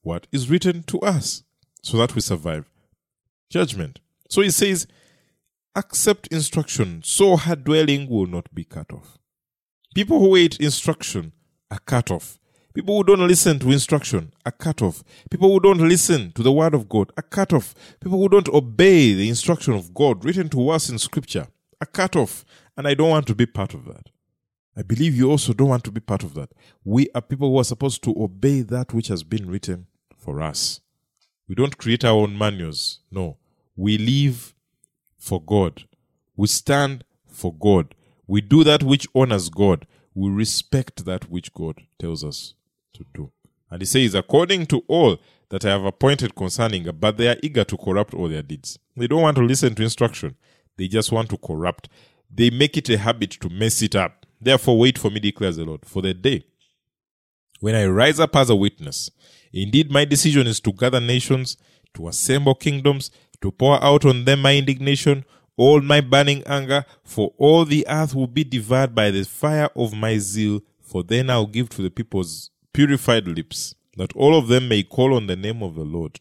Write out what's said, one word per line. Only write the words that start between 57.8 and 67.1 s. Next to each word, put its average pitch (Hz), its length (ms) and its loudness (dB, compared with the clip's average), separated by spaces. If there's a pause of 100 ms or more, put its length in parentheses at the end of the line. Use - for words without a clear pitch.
rise 123 320 4
up 156 180 2
as 131 140 4
a 107 60 6
witness. - 540 -4 (420)
Indeed, 117 380 0
my 143 140 2
decision 143 420 2
is 110 140 -4
to 104 120 -2
gather 123 280 0
nations, 127 560 -2 (380)
to 82 140 -12
assemble 135 460 0
kingdoms, 139 560 -2 (300)
to 98 120 -4
pour 139 300 4
out 143 220 6
on 123 200 4
them 139 180 2
my 139 140 4
indignation, 139 680 0 (320)
all 143 240 8
my 147 200 4
burning 143 440 2
anger, 139 400 -4 (200)
for - 320 -4